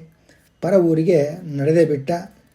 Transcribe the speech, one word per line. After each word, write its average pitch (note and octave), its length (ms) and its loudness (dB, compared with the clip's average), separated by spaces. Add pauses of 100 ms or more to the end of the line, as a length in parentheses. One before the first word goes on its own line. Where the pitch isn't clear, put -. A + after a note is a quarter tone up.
(600)
ಪರ F3 140 0
ಊರಿಗೆ D#3+ 540 2 (280)
ನಡೆದೇ D#3 280 2
ಬಿಟ್ಟ. C#3+ 260 -2 (440)